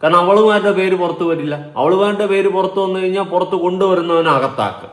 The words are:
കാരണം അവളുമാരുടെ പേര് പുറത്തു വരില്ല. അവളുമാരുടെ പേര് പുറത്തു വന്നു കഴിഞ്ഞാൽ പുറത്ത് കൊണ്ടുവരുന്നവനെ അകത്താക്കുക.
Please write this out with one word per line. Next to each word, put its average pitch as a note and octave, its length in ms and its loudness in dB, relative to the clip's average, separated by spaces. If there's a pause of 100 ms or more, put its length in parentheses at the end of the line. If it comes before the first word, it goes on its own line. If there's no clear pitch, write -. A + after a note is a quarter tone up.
കാരണം E3 240 4
അവളുമാരുടെ G#3 560 4
പേര് F#3 220 2
പുറത്തു E3+ 280 -4
വരില്ല. D3 240 -4 (260)
അവളുമാരുടെ G3 520 0
പേര് G3 240 0
പുറത്തു F#3+ 280 -2
വന്നു F#3 180 -4
കഴിഞ്ഞാൽ F#3 300 -2
പുറത്ത് F3+ 320 0
കൊണ്ടുവരുന്നവനെ F3 720 0
അകത്താക്കുക. B2+ 560 -4